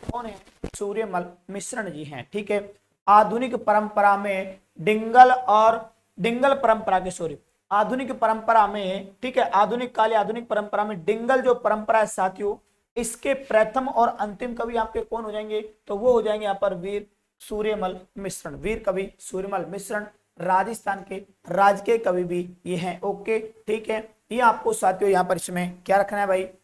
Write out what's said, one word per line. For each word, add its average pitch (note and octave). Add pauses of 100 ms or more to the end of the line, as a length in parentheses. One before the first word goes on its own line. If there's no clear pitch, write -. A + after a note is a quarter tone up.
कौन A#3+
है? G#3 (340)
सूर्यमल G3+ (240)
मिश्रण G3+
जी D3+
हैं, C#3
ठीक G3+
है। G3+ (340)
आधुनिक A#3
परंपरा G#3
में F#3+ (220)
डिंगल A3+
और A3 (240)
डिंगल A#3+
परंपरा A3
के, F3+
सॉरी, D#3 (340)
आधुनिक A3+
परंपरा A3
में, G3
ठीक B3+
है, A#3+
आधुनिक A3
काल A3
या A3
आधुनिक A3+
परंपरा G#3
में G3+
डिंगल B3
जो B3
परंपरा G#3+
है G#3+
साथियों, G3+ (420)
इसके A#3+ (100)
प्रथम A3
और A#3
अंतिम G#3+
कवि A#3
आपके A3+
कौन A3+
हो G#3+
जाएंगे? G#3+ (260)
तो G3+
वो B3
हो A#3
जाएंगे G#3+
यहाँ G3
पर G3
वीर G3+ (360)
सूर्यमल G3+ (180)
मिश्रण, F3+
वीर G#3
कवि F#3+ (120)
सूर्यमल F#3+
मिश्रण G3+ (340)
राजस्थान G3
के F#3+ (340)
राजकीय G3
कवि F3+
भी F3 (160)
ये F3+
हैं। F3+
ओके, G3+ (280)
ठीक A3
है, A3 (320)
ये A#3
आपको A#3
साथियों F#3+
यहाँ F#3
पर F#3
इसमें F3+
क्या G3
रखना G3+
है G3+
भाई? F#3+ (200)